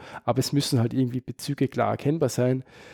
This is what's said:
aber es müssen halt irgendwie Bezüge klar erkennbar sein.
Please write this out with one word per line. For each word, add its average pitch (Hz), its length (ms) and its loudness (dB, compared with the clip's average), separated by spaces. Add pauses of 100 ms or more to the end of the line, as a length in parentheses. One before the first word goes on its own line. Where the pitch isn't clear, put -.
(240)
aber 123 160 2
es - 140 -2
müssen 143 260 2
halt 117 140 2
irgendwie 127 260 0
Bezüge - 480 -4
klar 110 240 0
erkennbar 147 380 0
sein. 127 340 0 (300)